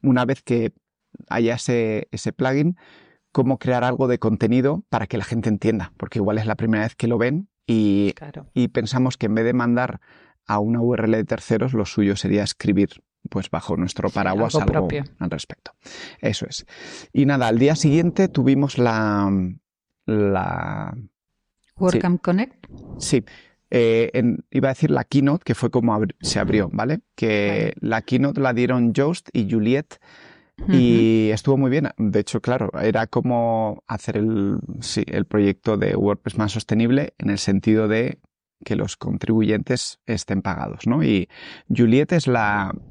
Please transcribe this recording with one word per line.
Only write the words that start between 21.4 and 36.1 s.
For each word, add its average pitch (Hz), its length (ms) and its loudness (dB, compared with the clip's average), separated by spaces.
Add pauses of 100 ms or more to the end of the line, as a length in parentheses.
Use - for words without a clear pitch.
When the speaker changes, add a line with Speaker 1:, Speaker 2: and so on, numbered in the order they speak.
Speaker 2:
WordCamp 180 420 2
Speaker 1:
Sí. - 40 -20
Speaker 2:
Connect. 202 440 -2 (320)
Speaker 1:
Sí. - 260 0 (460)
Eh, 113 440 2
en, 120 360 0
iba 135 200 0
a - 20 -2
decir 147 180 0
la 139 140 0
keynote, 143 400 2
que 117 100 0
fue - 160 -2
como 117 240 2
abri-, 107 280 -2
se - 160 -4
abrió, 104 340 0
¿vale? 120 280 -2 (140)
Que 104 340 0
Speaker 2:
Vale. 104 320 -2
Speaker 1:
la 113 220 -2
keynote 139 380 0
la 127 140 0
dieron 120 420 2
Joost 151 380 -2
y 113 160 0
Juliet 117 480 0 (720)
y 113 560 6
Speaker 2:
Ujú. 107 60 2
Speaker 1:
estuvo 135 240 2
muy 135 120 2
bien. 139 280 0
De 104 220 2
hecho, 113 200 -2
claro, 123 300 -2 (100)
era 113 260 0
como 117 800 -2
hacer 107 300 -6
el, 104 420 0 (220)
sí, - 260 -4
el - 200 -2
proyecto 104 500 0
de 101 200 0
WordPress 101 420 -2